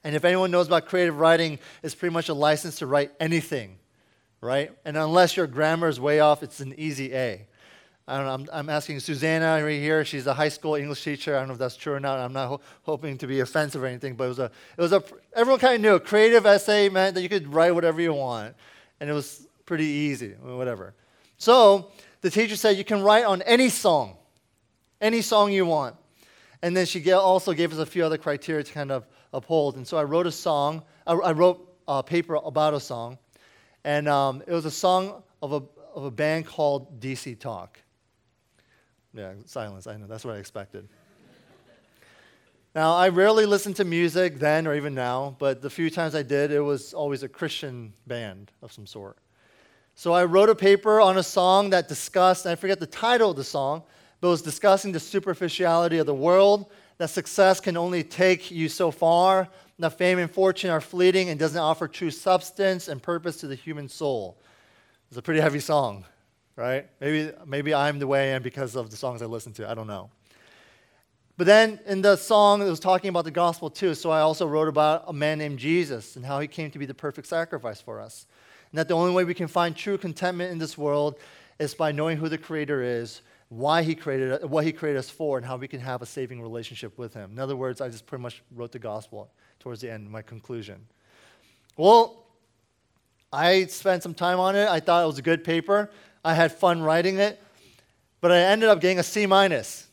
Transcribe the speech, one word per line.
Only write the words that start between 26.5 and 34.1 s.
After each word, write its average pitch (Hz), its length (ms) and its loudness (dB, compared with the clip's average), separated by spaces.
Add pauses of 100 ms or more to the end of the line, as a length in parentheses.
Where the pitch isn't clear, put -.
And 175 140 -2
then 185 120 2
she 185 120 -6
ga-, 165 140 2
also 185 400 4
gave 160 180 -2
us 156 80 -8
a 160 60 -2
few 170 180 -4
other 160 140 0
criteria 151 460 -6
to - 100 -16
kind 139 180 -8
of 127 140 -6 (260)
uphold. 143 460 -2
And 127 100 -14
so 170 100 -4
I 156 60 0
wrote 160 240 0
a 165 40 -4
song, 156 520 -2 (240)
I, 170 60 2
I 180 180 0
wrote 175 460 2 (100)
a 139 160 -2
paper 165 320 -4
about 151 380 0
a 147 60 -4
song, 123 400 -12 (640)
and, 147 260 -2
um, 139 360 0